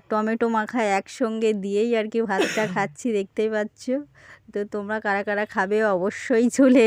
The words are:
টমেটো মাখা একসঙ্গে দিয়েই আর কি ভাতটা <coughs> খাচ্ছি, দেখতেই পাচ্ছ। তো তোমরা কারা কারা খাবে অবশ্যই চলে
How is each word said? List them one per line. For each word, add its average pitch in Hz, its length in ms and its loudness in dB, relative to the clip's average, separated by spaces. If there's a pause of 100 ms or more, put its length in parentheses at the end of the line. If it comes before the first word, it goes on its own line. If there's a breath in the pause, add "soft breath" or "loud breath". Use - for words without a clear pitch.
টমেটো 220 400 0
মাখা 226 320 -2 (180)
একসঙ্গে 220 540 -2
দিয়েই 202 460 -2
আর 214 100 -2
কি 226 120 -2
ভাতটা 196 480 -2
<coughs> 185 60 -8
খাচ্ছি, 196 380 -4
দেখতেই 214 360 -2
পাচ্ছ। 214 340 -4 (720 loud breath)
তো 208 120 -4
তোমরা 208 340 -6
কারা 202 240 0
কারা 208 220 -2
খাবে 202 380 -2
অবশ্যই 214 680 0
চলে 262 380 6